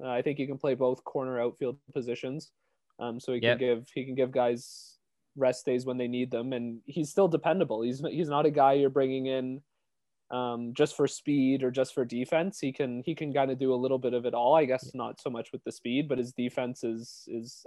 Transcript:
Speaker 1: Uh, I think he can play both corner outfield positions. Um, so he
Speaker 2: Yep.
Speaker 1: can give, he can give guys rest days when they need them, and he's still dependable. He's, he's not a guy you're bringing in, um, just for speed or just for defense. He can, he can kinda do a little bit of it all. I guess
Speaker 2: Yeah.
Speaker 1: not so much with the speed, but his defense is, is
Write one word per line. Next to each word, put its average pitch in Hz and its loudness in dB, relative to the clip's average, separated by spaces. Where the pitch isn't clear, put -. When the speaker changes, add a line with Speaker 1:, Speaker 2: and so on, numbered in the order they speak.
Speaker 1:
Uh, 131 -8
I 127 -2
think 139 -2
he 135 -2
can 135 -6
play 135 0
both 127 0
corner 131 -4
outfield 123 -2
positions. 131 -6
Um, 120 -6
so 135 -4
he 123 0
Speaker 2:
Yep. 120 4
Speaker 1:
can 127 2
give, 120 2
he 131 -4
can 131 -8
give 131 0
guys 123 0
rest 127 2
days 127 0
when 127 -2
they 123 -2
need 123 -2
them, 123 -2
and 120 -6
he's 151 -4
still 196 4
dependable. 156 2
He's, 127 -2
he's 156 -2
not 147 2
a 147 8
guy 139 6
you're 139 6
bringing 131 2
in, 131 -4
um, 120 -4
just 147 2
for 143 2
speed 135 2
or 127 2
just 131 -2
for 131 0
defense. 143 -2
He 135 -4
can, 123 -4
he 165 -2
can 147 -6
kinda 135 2
do 131 2
a 127 4
little 131 0
bit 123 0
of 123 0
it 117 0
all. 123 6
I 156 6
guess 127 -2
Speaker 2:
Yeah. 131 -10
Speaker 1:
not 117 -8
so 139 -6
much 117 -8
with 139 -12
the 120 -6
speed, 135 -2
but 131 0
his 127 -4
defense 123 -4
is, 117 -6
is - -10